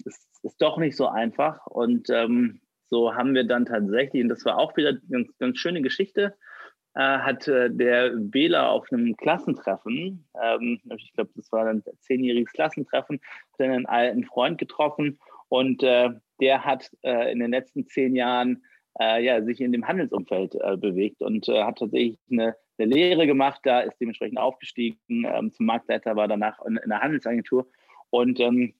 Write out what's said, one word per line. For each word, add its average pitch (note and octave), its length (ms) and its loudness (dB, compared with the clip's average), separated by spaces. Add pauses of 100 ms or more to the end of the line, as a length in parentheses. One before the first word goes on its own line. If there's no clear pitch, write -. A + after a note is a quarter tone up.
es - 240 -16 (140)
ist - 180 -6
doch D#3 160 2
nicht D#3+ 200 -2
so - 120 2
einfach. A#2 580 -2
Und, A#2+ 440 0
ähm, A#2 500 2 (300)
so A#2 240 2
haben B2+ 200 0
wir B2+ 100 4
dann B2 200 2
tatsächlich, A#2 580 0
und A#2+ 60 2
das A#2 160 -4
war A2+ 140 0
auch D#3 180 0
wieder D3 140 2
eine C3 100 -4 (100)
ganz, A#2+ 280 -4
ganz B2+ 200 -2
schöne E3 220 -4
Geschichte, G3+ 540 -2 (600)
äh, - 40 0
hat, C3+ 480 0
äh, B2 220 4
der B2 440 4
Bela C3+ 540 2
auf A2+ 240 0
einem A#2+ 240 0
Klassentreffen, D#3 1120 -4 (120)
ähm, A#2 400 -2 (160)
ich - 160 -20
glaub, A2 220 -2
das - 160 -20
war A2+ 160 0
ein A2 160 -2 (160)
zehnjähriges B2 540 0
Klassentreffen, D3 640 -4 (340)
hat - 60 -16
er C3 140 0
einen B2 140 -2
alten A#2+ 360 0
Freund D3+ 360 -2
getroffen D3 600 -2 (300)
und, C3 340 0
äh, B2 280 4 (300)
der C3 240 2
hat, C3+ 280 -4 (100)
äh, A#2+ 300 0
in A#2+ 80 -2
den A#2+ 100 -2
letzten C3 380 -4
zehn C3 260 0
Jahren, B2 480 0 (380)
äh, A2+ 240 2
ja, A#2+ 180 2
sich A#2+ 180 -4
in B2 120 0
dem A#2 160 -2
Handelsumfeld, G#2 640 -2
äh, G2 220 -2
bewegt G2 440 -2
und, G#2+ 280 -2
äh, A2 160 2
hat A2 140 -4
tatsächlich A#2+ 420 -2 (100)
eine, A2+ 240 0 (240)
eine A2+ 160 2
Lehre E3+ 320 4
gemacht, C#3 380 2
da B2 160 4
ist - 200 -4
dementsprechend A2+ 380 -6
aufgestiegen, - 600 -4 (100)
ähm, A2+ 440 -2
zum A2+ 140 -2
Marktleiter, A2+ 480 -2
war G#2+ 140 2
danach G#2+ 360 -2
in, A2+ 120 -4
in A2 140 -6
der G#2 100 -2
Handelsagentur B2+ 680 -2 (440)
und, B2 280 2
ähm, A#2+ 400 2